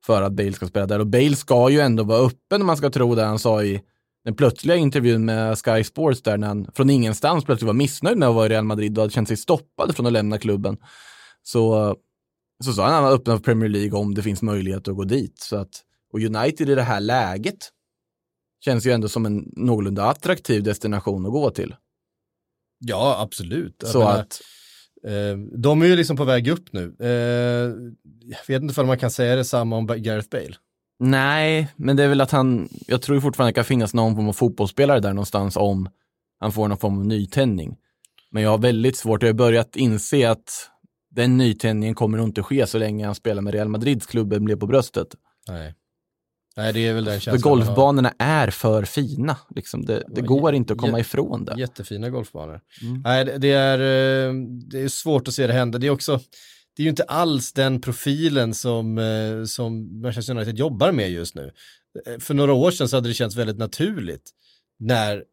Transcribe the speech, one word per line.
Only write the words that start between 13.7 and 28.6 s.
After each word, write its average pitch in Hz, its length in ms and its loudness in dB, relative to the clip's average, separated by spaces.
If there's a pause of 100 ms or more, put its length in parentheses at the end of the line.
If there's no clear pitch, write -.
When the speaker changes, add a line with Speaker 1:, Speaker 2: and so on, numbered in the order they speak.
Speaker 1:
League 104 280 -2
om 101 160 -2
det 104 80 -4
finns 101 200 -2
möjlighet 95 460 -4
att 98 80 -4
gå 98 80 -4
dit. 107 340 -2
Så - 180 -8
att, - 260 -8 (300)
och 107 80 -4
United 120 500 0
i 139 40 4
det 131 80 2
här 113 180 -2
läget 113 680 -2 (960)
känns 120 220 0
ju 127 40 4
ändå 113 180 2
som 113 180 -2
en 104 300 -4
någorlunda 101 480 0
attraktiv 127 580 0
destination 101 640 -4
att 104 60 -6
gå 143 180 0
till. - 240 -8 (1040)
Speaker 2:
Ja, 120 420 0
absolut. 107 580 -8
Jag 113 120 -8
Speaker 1:
Så 120 80 2
Speaker 2:
menar, 104 200 6
Speaker 1:
att - 220 -8 (680)
Speaker 2:
eh, 101 300 -4 (220)
de 147 240 4
är 170 40 6
ju 185 100 6
liksom 165 200 0
på 143 80 0
väg 127 240 2
upp 170 240 -4
nu. 90 280 -8
Eh, 120 80 -2 (1160)
jag 117 220 -16
vet 131 160 0